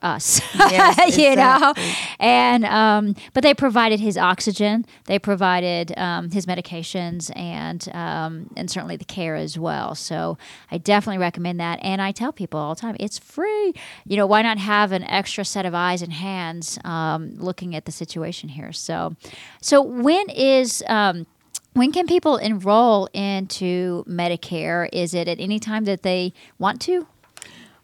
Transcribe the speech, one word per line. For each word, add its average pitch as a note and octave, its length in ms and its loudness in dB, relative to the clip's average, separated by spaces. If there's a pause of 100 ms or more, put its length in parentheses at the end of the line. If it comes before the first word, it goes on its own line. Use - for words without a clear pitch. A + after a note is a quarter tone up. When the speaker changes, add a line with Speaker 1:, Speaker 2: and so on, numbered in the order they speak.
Speaker 1:
us." - 440 0
<laughs> - 120 -8
Speaker 2:
Yes, F#4 580 8
Speaker 1:
You C#4 200 8
know? C4+ 340 8
Speaker 2:
exactly. A3+ 140 -2 (340)
Speaker 1:
And, B3 460 6
um, G#3+ 500 4 (180)
but B3+ 120 2
they C#4+ 100 8
provided A3+ 460 2
his G#3 180 0
oxygen. G#3 640 2 (200)
They G3 160 0
provided, F3+ 760 0
um, F3 360 -4
his F#3+ 140 -2
medications F3 880 -8
and, E3+ 580 -10
um, E3 640 -8
and F#3 140 -8
certainly E3 260 -8
the - 80 -14
care E3 320 -6
as D#3 220 -8
well. D#3+ 360 -6
So E3 420 -6 (340)
I F3 80 -6
definitely G3+ 400 0
recommend F3 420 -4
that. E3+ 220 -6
And G3 200 -4
I G3 100 -2
tell A#3+ 200 -6
people D#3+ 260 -8
all D3+ 160 -6
the - 60 -16
time, A3+ 180 -8
it's - 200 -8
free. G#4 540 -4 (320)
You G3 120 -4
know, G3+ 100 2
why G#3 160 6
not A3+ 160 0
have G#3 340 2
an F#3 120 -2
extra G3 400 -4
set G3 200 -6
of F3 100 -4
eyes F3 280 -2
and E3+ 100 -10
hands, E3+ 720 -8
um, D#3+ 520 -4
looking F3+ 400 -8
at D#3 80 -10
the D#3 80 -12
situation E3 560 -10
here? D3+ 240 -14
So, E3 420 -6 (460)
so C#4+ 200 4
when C#4+ 500 2
is, C4 580 2
um, G3 380 0 (480)
when B3+ 180 4
can F4+ 140 0
people D#4+ 300 4
enroll G#3 760 4
into F#3 960 -4
Medicare? E3+ 840 -4
Is F3 220 -4
it A3 140 -2
at E3+ 100 -4
any G#3 220 -4
time A3 240 -4
that G3 180 -2
they F3+ 300 -2 (260)
want G#3 240 -2
to? F4 240 -2 (760)